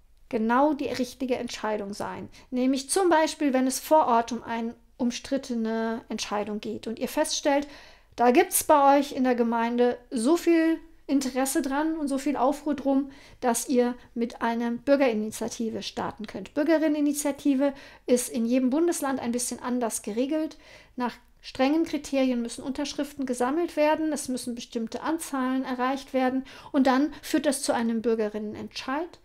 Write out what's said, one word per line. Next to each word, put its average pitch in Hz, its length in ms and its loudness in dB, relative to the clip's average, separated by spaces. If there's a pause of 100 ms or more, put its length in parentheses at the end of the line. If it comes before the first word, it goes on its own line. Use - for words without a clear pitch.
(300)
genau 247 440 2
die 277 140 -4
richtige 247 480 -4
Entscheidung 214 580 -6
sein. 190 360 -10 (220)
Nämlich 262 380 0
zum 370 200 4
Beispiel, 311 440 4
wenn 262 140 6
es 262 120 -2
vor 311 280 6
Ort 233 240 2
um 233 120 -6
eine 233 300 -6 (240)
umstrittene 226 1120 -2
Entscheidung 208 540 -4
geht 214 260 -8
und 220 120 -8
ihr 240 100 -4
feststellt, 294 580 0 (480)
da 240 160 4
gibt's 359 320 4
bei 277 340 8
euch 285 140 0
in 262 140 0
der 247 100 2
Gemeinde 233 600 2 (120)
so 277 280 2
viel 330 420 4 (280)
Interesse 269 540 0
dran 302 360 -2
und 294 100 -2
so 277 100 0
viel 277 180 -2
Aufruhr 285 380 0
drum, 277 380 0 (280)
dass 240 300 -2
ihr 247 260 2 (200)
mit 233 260 -4
einer 233 300 0
Bürgerinitiative 226 1120 0
starten - 420 -8
könnt. 202 300 -12
Bürgerinneninitiative 294 1200 2 (340)
ist 240 220 2
in 226 160 -2
jedem 254 260 2
Bundesland 294 480 0
ein 233 120 -4
bisschen 240 300 -4
anders 247 400 -2
geregelt. 302 560 -2 (380)
Nach 240 200 -4 (260)
strengen 294 420 0
Kriterien 262 580 0
müssen 233 220 -8
Unterschriften 285 640 -6
gesammelt 269 480 -2
werden, 311 360 2
es 285 180 -6
müssen 254 260 -6
bestimmte 226 480 -8
Anzahlen 262 600 -2
erreicht 262 500 -4
werden 262 300 0 (280)
und 269 160 4
dann 269 340 4
führt - 240 0
das 294 160 0
zu - 100 -2
einem 233 300 0
Bürgerinnenentscheid 214 1200 -4